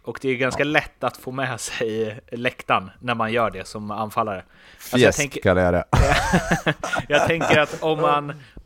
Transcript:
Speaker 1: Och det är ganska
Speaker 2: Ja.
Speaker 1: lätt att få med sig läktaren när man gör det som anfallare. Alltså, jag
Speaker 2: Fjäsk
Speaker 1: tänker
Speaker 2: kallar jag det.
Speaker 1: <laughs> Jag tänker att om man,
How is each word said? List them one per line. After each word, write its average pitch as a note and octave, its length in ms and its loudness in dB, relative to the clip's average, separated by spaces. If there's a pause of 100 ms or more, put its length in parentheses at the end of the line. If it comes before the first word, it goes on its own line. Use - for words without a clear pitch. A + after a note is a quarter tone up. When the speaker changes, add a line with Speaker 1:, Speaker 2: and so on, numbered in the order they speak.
Speaker 1:
Och A#2 180 -10
det C3+ 60 -2
är C3 80 0
ganska B2+ 280 -2
Speaker 2:
Ja. C#3+ 60 -2
Speaker 1:
lätt - 340 -2
att A#2+ 120 -2
få - 140 -12
med B2+ 300 -6
sig A2 600 -4 (120)
läktaren A#2+ 580 -2 (100)
när B2 140 -2
man A2+ 180 -2
gör A#2 180 2
det F#2 160 -10
som G#2+ 240 -10
anfallare. G#2+ 480 -4
Alltså, - 600 -10
jag - 20 4
Speaker 2:
Fjäsk G2+ 180 6
Speaker 1:
tänker C#3+ 220 -2
Speaker 2:
kallar F#2 220 4
jag F2 120 4
det. E2+ 140 0
Speaker 1:
<laughs> - 1200 0
Jag D3 180 4
tänker E3 340 2
att D3+ 220 -2
om D#3 180 0
man, D3 320 2 (340)